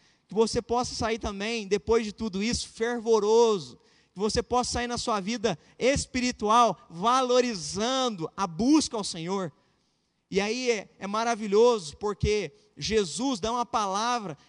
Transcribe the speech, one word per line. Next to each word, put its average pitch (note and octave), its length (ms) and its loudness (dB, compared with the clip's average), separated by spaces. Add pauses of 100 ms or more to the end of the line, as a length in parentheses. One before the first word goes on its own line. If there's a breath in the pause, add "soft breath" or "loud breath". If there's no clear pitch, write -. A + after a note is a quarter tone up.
(280 soft breath)
Que - 60 -16
você A3+ 280 0
possa A#3+ 320 -4
sair A3+ 240 -2
também, G#3 500 -6
depois G#3+ 380 2
de G#3 60 -8
tudo G3 320 -4
isso, A#3 240 -2
fervoroso. A3 1120 2 (320 soft breath)
Que - 80 -12
você A3 240 0
possa A#3+ 300 -2
sair A#3+ 140 -4
na A#3+ 100 -6
sua A3 240 -2
vida G3+ 360 -2 (220 soft breath)
espiritual, A#3 960 2 (120)
valorizando A#3 1500 0
a G3 100 -4
busca A#3 520 2
ao G3+ 60 -4
Senhor. F3+ 500 -6 (760)
E F#3 120 0
aí A#3+ 280 -2
é, G#3+ 200 -2 (100)
é F#3+ 80 -10
maravilhoso, G#3+ 880 2
porque G#3 560 -2 (240 soft breath)
Jesus G3 640 -2
dá G#3+ 140 -4
uma A#3+ 120 -2
palavra G#3 720 -2 (120)